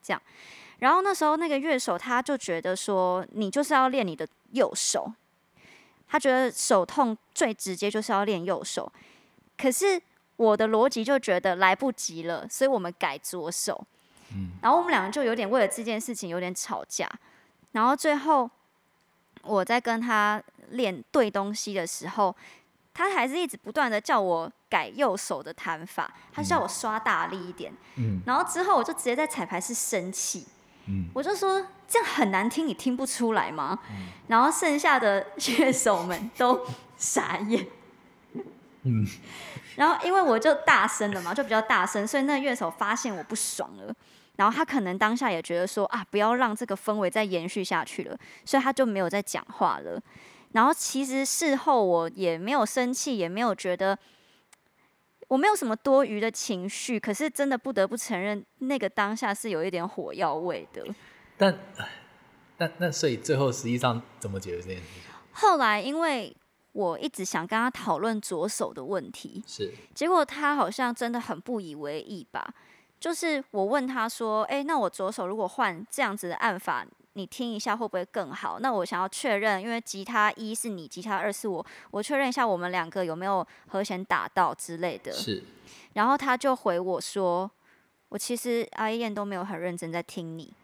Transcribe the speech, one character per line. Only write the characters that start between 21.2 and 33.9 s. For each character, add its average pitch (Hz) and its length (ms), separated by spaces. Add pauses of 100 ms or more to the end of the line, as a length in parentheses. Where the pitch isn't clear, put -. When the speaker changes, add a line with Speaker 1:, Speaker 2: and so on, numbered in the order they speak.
Speaker 1:
东 202 240
西 208 180
的 180 140
时 - 220
候， 190 260 (580)
他 381 220
还 262 140
是 294 100
一 349 80
直 - 100
不 - 140
断 277 180
的 214 120
叫 254 200
我 170 300 (180)
改 156 260
右 233 220
手 - 260
的 160 120
弹 165 320
法， - 260 (200)
他 - 100
叫 311 180
我 190 60
刷 220 320
大 180 280
力 180 220
一 180 40
点。 165 200 (240)
Speaker 2:
嗯。 107 300
Speaker 1:
然 254 100
后 339 120
之 349 160
后 381 120
我 233 80
就 330 80
直 - 100
接 240 140
在 311 100
彩 254 200
排 185 140
室 240 120
生 190 400
气。 - 340 (400)
Speaker 2:
嗯。 95 280
Speaker 1:
我 262 80
就 370 120
说 392 300 (220)
，“这 - 120
样 440 100
很 226 220
难 196 180
听， 311 180
你 - 80
听 254 220
不 262 100
出 233 280
来 185 180
吗？” 156 260 (120)